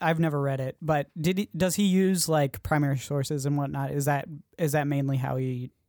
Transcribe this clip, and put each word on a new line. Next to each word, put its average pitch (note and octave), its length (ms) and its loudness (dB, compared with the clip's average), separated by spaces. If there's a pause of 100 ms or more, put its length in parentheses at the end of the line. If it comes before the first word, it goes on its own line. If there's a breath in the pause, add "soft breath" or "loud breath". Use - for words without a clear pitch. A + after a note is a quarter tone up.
I've E3 180 2
never D3+ 220 2
read C#3 200 0
it, C3 200 -6
but D3+ 260 0 (120)
did F3 180 0
he, G#3 180 -2
does E3+ 200 0
he G#3 80 2
use, F#3+ 460 4
like, D3 340 0
primary C#3+ 340 2
sources C#3 480 -4
and C#3+ 120 0
whatnot? C#3 340 -4
Is C#3 140 -2
that, C#3+ 200 0 (320)
is D3+ 160 0
that D3 140 0
mainly C#3 300 0
how C3 200 -2
he, B2+ 340 -4 (180)